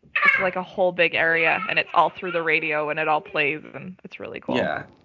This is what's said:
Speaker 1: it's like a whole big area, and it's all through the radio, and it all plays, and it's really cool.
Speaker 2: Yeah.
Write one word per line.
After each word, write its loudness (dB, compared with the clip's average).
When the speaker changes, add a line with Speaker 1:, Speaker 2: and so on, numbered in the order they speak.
Speaker 1:
it's 4
like 0
a -4
whole 0
big 2
area, 2
and 0
it's -4
all 6
through -8
the -2
radio, 0
and -4
it 0
all 2
plays, -2
and -12
it's -18
really -12
cool. -2
Speaker 2:
Yeah. -2